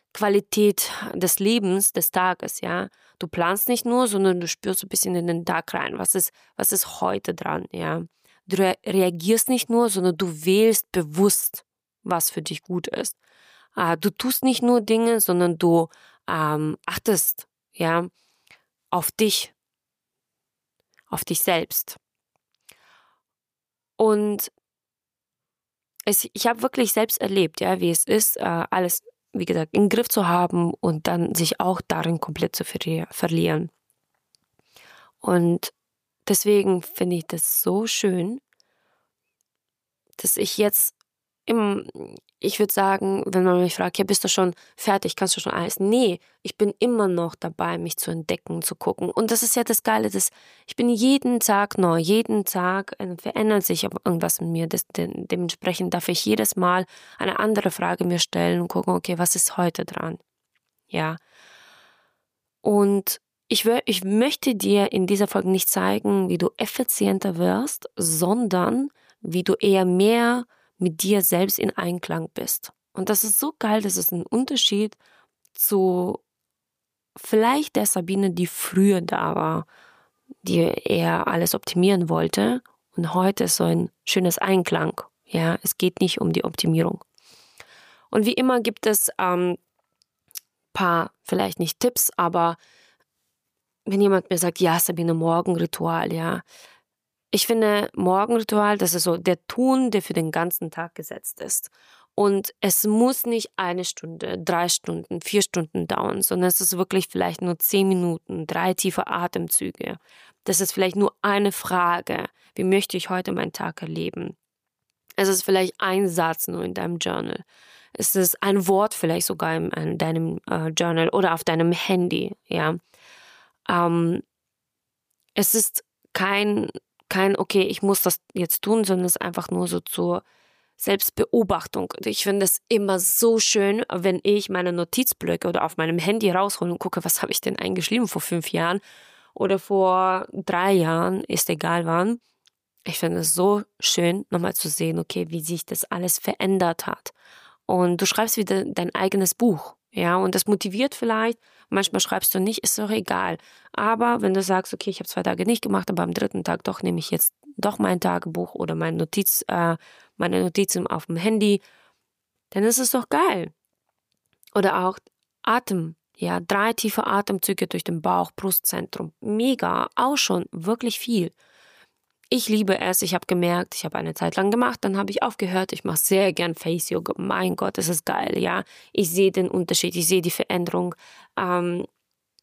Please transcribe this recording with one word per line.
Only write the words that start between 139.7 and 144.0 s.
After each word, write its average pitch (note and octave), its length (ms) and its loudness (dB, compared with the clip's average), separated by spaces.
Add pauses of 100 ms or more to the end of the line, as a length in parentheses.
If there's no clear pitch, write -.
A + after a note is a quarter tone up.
drei F#3+ 420 0
Jahren, F3 520 2
ist - 240 -2
egal E3+ 360 -2
wann. F3+ 360 0 (640)
Ich - 140 -6
finde E3+ 200 0
es D#3 160 0
so G3+ 280 2 (160)
schön, F3 500 0